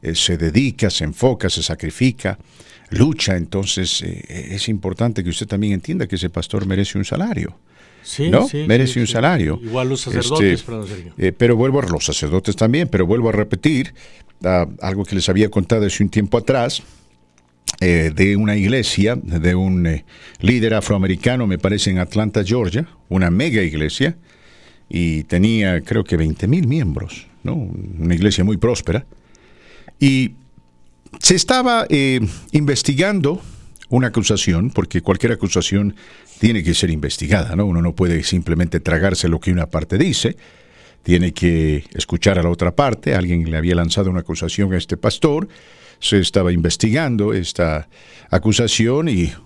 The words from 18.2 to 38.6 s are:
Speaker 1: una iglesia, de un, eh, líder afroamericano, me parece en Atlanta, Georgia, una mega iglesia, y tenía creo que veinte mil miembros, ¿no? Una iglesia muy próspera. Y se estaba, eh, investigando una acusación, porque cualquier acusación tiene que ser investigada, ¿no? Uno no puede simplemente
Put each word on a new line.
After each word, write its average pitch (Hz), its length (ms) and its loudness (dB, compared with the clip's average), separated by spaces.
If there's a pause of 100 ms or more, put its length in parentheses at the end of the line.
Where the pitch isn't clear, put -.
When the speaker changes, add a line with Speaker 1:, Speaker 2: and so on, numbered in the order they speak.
Speaker 1:
una 104 220 2
iglesia, 107 580 0
de 85 400 0
un, 92 320 2
eh, 78 180 -2 (340)
líder 113 340 2
afroamericano, 104 720 0
me 90 100 0
parece 98 340 0
en 92 80 0
Atlanta, 104 440 -2
Georgia, 110 440 -2 (200)
una 90 240 2
mega 113 300 2
iglesia, 78 560 -2 (720)
y 82 340 -2
tenía 95 580 2
creo 107 220 -2
que - 140 -2
veinte 80 300 0
mil 151 200 2
miembros, 113 600 -4 (140)
¿no? - 140 -6
Una 87 580 -4
iglesia 90 300 2
muy 104 140 2
próspera. 113 480 -2 (920)
Y 131 360 2 (880)
se - 160 4
estaba, 247 540 2
eh, 135 300 2 (320)
investigando 151 880 0 (480)
una 127 180 2
acusación, 101 640 0
porque 90 300 -2
cualquier 98 300 0
acusación 98 640 0 (440)
tiene 107 240 4
que 85 100 0
ser 87 160 0
investigada, 80 640 -2
¿no? 101 100 2
Uno 85 160 0
no 85 140 0
puede 85 280 0
simplemente 85 560 0